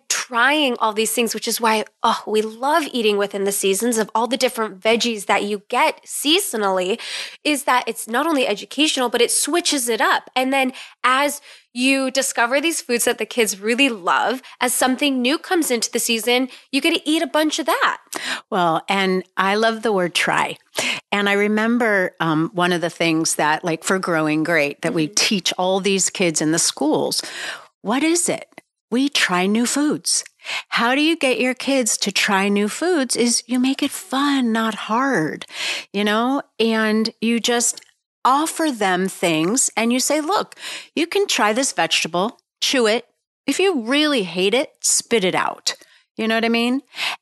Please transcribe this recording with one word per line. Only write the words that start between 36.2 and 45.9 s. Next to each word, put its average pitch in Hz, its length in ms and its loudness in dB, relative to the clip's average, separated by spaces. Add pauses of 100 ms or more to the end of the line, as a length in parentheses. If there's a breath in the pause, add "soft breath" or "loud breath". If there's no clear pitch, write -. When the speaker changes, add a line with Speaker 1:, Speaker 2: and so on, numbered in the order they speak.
Speaker 2:
and 220 640 2
you 233 180 0
just 240 420 0 (440)
offer 302 460 2
them 190 360 0
things 170 720 0
and 233 160 0
you 254 60 2
say, 302 220 0
"Look, 339 340 -2 (400 loud breath)
you 320 120 0
can 392 200 0
try 220 260 2
this 262 180 0
vegetable, 175 680 -2 (220)
chew 247 260 2
it. 226 180 2 (400)
If 277 140 -2
you 370 220 2
really 277 420 0
hate 185 300 0
it, 269 180 0 (100)
spit - 420 0
it 175 120 0
out." - 400 -4 (420 soft breath)